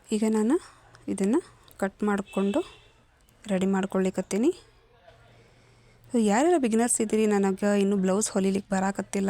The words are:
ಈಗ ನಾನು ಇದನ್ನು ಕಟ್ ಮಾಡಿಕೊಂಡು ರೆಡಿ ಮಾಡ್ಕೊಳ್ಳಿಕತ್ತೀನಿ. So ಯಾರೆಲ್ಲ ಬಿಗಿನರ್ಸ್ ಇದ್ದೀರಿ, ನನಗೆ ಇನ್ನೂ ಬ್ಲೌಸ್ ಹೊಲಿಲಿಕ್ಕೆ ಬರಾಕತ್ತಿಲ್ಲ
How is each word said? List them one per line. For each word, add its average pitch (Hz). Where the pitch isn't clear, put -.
ಈಗ 214
ನಾನು 220
ಇದನ್ನು 202
ಕಟ್ -
ಮಾಡಿಕೊಂಡು 202
ರೆಡಿ 190
ಮಾಡ್ಕೊಳ್ಳಿಕತ್ತೀನಿ. 190
So 247
ಯಾರೆಲ್ಲ 240
ಬಿಗಿನರ್ಸ್ 240
ಇದ್ದೀರಿ, 220
ನನಗೆ 202
ಇನ್ನೂ 202
ಬ್ಲೌಸ್ 190
ಹೊಲಿಲಿಕ್ಕೆ 196
ಬರಾಕತ್ತಿಲ್ಲ 196